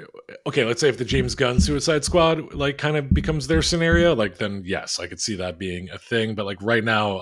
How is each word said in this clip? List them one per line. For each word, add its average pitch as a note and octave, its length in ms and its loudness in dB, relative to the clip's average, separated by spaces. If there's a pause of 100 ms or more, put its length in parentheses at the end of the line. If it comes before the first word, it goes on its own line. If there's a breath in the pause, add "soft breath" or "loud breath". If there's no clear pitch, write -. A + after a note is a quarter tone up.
(460)
okay, C#3 180 2
let's A#2 160 0
say D3+ 80 4
if A#2 80 0
the B2 80 -4
James B2+ 300 0
Gunn B2+ 260 2
Suicide D3 440 2
Squad, E3 500 2
like, C#3 240 -2
kind D3+ 180 -2
of C#3 160 0
becomes D#3 340 0
their D#3+ 140 4
scenario, E3+ 560 4
like, G#2 220 -2
then G2+ 260 -4
yes, F2 340 -4
I F2+ 80 -8
could F2 140 -10
see A2 160 -4
that F2+ 220 -6
being F2+ 320 -6
a G2+ 80 -14
thing. A2 360 -2
But, G2+ 120 -4
like, G2 160 -6
right A2+ 220 2
now, G#2+ 380 2